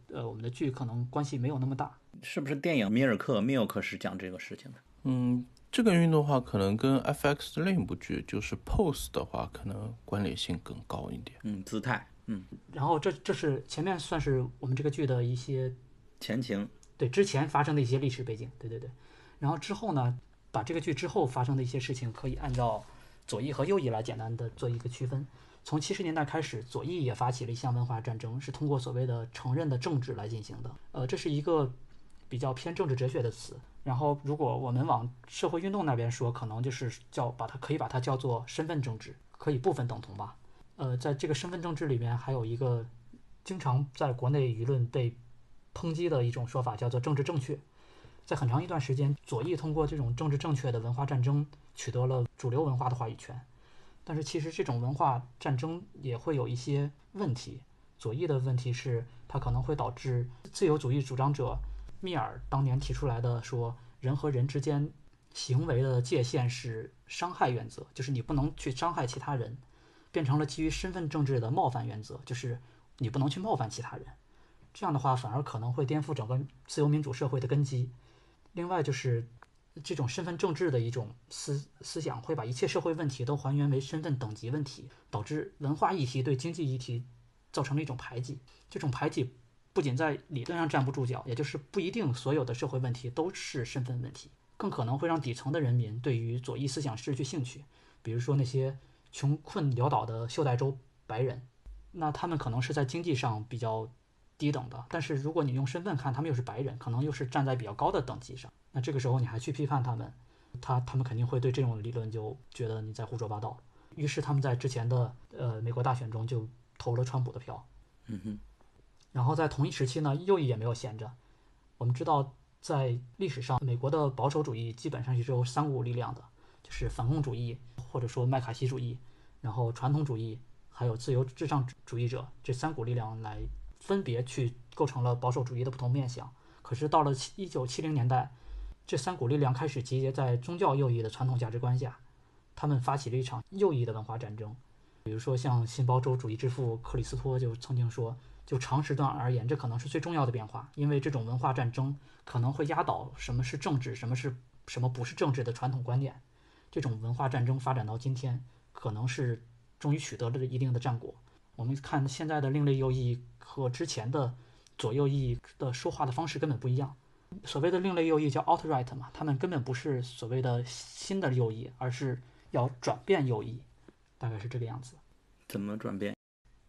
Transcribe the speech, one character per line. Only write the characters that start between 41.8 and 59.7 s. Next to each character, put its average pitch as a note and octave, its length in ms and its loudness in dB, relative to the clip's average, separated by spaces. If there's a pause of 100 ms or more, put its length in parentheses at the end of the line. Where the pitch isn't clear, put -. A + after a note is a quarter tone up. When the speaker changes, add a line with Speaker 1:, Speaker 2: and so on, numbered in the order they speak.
Speaker 1:
里 C3 100 2
面， A#2 200 0
还 C3+ 160 -2
有 B2 120 0
一 A#2 120 -2
个 A#2+ 280 2 (580)
经 F#3+ 160 -6
常 C#3 360 4
在 C#3+ 180 2
国 B2 160 0
内 C#3 200 4
舆 A2+ 180 0
论 B2+ 200 4
被 A#2+ 300 0 (580)
抨 E3 200 -2
击 E3+ 160 2
的 C3 140 4
一 A#2 60 2
种 A#2+ 160 -2
说 B2+ 160 0
法， A2+ 140 -2
叫 A#2+ 140 0
做 B2 100 2
“政 D3 160 2
治 C#3 60 4
正 D#3 180 2
确”。 C#3+ 180 -4 (680)
在 D#3+ 100 0
很 C#3 120 2
长 C#3 140 4
一 F3+ 40 -2
段 F3 120 0
时 C3 160 2
间， C#3+ 300 4
左 A#2 180 -2
翼 E3 140 2
通 D3+ 160 -2
过 D3+ 140 4
这 D3+ 100 -2
种 A#2+ 180 0
政 D#3 160 0
治 C#3 60 2
正 D#3 180 0
确 C3 160 0
的 A#2 80 0
文 A#2+ 140 -2
化 C3+ 140 0
战 C3 160 2
争 C#3+ 240 4 (280)
取 - 160 -8
得 B2 160 2
了 B2+ 200 2 (100)
主 B2 140 -2
流 C3+ 120 2
文 C3+ 140 2
化 B2+ 120 0
的 B2+ 60 0
话 A#2+ 140 -4
语 A2 80 -8
权。 - 240 -12 (640)
但 D#3 120 -4
是 D#3 60 0
其 E3 160 -2
实 D#3 140 -2
这 F#3+ 100 -2
种 A#2+ 180 0
文 B2+ 120 0
化 C#3 340 2 (120)
战 C#3 180 0
争 E3 260 -2 (120)
也 C3+ 240 -6
会 D#3 180 0
有 A#2 100 0
一 B2 80 -4
些 C#3+ 360 0 (220)
问 F#3+ 200 -2
题。 A#2+ 280 -6 (380)
左 A2 140 -4
翼 E3 140 -2
的 C#3+ 140 2
问 B2+ 160 0
题 B2 160 0
是， A#2+ 340 -2 (200)
它 - 120 -4
可 B2+ 120 -2
能 B2+ 120 2
会 D3+ 120 2